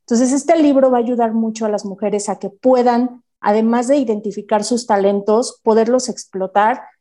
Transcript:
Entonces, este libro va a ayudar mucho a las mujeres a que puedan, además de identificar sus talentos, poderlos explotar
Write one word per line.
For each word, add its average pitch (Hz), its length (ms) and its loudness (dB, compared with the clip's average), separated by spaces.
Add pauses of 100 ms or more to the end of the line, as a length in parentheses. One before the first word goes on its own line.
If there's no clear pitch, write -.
Entonces, 240 320 0
este 285 280 0
libro 269 300 4
va 247 80 2
a - 20 2
ayudar 233 320 -2
mucho 220 340 -4
a - 20 -2
las 208 160 -4
mujeres 202 440 -6
a 190 100 -6
que 196 120 -10
puedan, 247 720 0 (180)
además 226 480 0
de 277 80 4
identificar 208 680 -2
sus 240 220 -4
talentos, 202 760 0
poderlos 226 460 2
explotar 202 760 -2 (180)